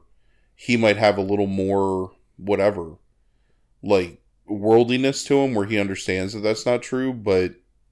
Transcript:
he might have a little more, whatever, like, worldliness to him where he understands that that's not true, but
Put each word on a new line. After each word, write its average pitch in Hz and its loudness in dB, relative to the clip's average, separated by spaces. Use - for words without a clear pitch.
he - -2
might 107 4
have 104 4
a 98 0
little 101 0
more, 95 -2
whatever, 95 -2
like, 92 0
worldliness 117 2
to 139 2
him 135 0
where 101 -2
he 107 -2
understands 95 -4
that 107 -10
that's 107 -2
not 120 0
true, 131 -4
but 95 0